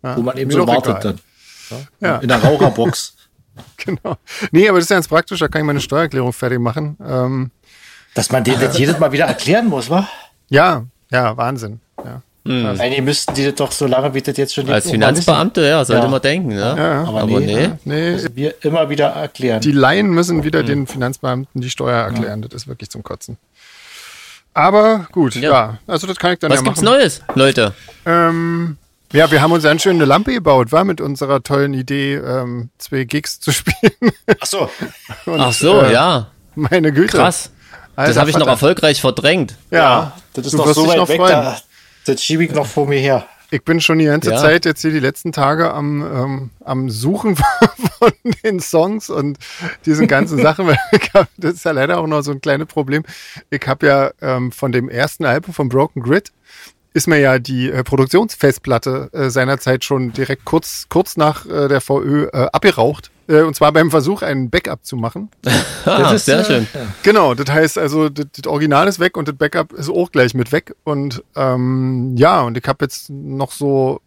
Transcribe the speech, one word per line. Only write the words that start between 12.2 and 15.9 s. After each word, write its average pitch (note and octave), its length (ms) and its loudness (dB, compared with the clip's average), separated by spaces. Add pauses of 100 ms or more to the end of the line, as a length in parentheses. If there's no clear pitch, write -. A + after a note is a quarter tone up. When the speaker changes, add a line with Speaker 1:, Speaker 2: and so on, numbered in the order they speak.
Speaker 3:
Hm. B2+ 180 -2
Speaker 1:
Krass. G2+ 160 -4
Speaker 2:
Eigentlich C3 220 -2
müssten C#3+ 320 -2
die C3+ 120 -2
das C#3 100 -2
doch C#3 180 -2
so C#3+ 140 -2
lange, C3 260 0
wie C3+ 80 -2
das - 160 -6
jetzt C#3 180 -2
schon C3+ 140 -4
Speaker 3:
Als - 0 -
Speaker 2:
auch - 20 0
mal A2 120 2
wissen. F3 100 -4
Speaker 3:
Finanzbeamte, D#3 760 2
ja, D3+ 160 2
sollte A#2+ 220 2